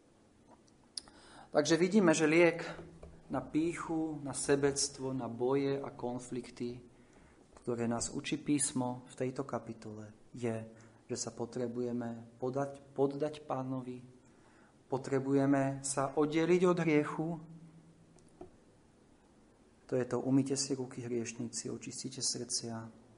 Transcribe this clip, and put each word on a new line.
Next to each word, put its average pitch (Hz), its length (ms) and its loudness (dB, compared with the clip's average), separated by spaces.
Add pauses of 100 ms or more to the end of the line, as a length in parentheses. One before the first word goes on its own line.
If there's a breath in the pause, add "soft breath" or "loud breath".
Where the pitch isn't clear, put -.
(1500 loud breath)
Takže 156 300 4
vidíme, 180 340 6
že 151 160 6
liek 165 380 6 (640)
na 131 80 -2
pýchu, 160 800 -2
na 135 140 -6
sebectvo, 139 800 0
na 120 100 -4
boje 135 560 0
a 135 80 -8
konflikty, 123 880 -8 (840 soft breath)
ktoré 117 260 -2
nás 117 240 -2
učí - 240 -4
písmo 131 720 0
v - 160 -4
tejto 131 160 -2
kapitole, 110 640 -8 (320)
je, 117 160 0 (560 loud breath)
že 123 80 -4
sa - 160 -6
potrebujeme 120 1040 -4
podať, 139 400 -2 (160)
poddať 143 480 0
Pánovi, 131 640 -6 (800 soft breath)
potrebujeme 135 960 2
sa - 320 -2
oddeliť 160 560 4
od 175 140 6
hriechu. 156 460 2 (2500)
To - 100 -6
je 127 100 2
to: 123 140 -2
"Umyte 135 400 2
si 139 160 -2
ruky, 127 320 -6
hriešnici, 117 640 -4
očistite 131 500 -10
srdcia." 117 580 -4 (400)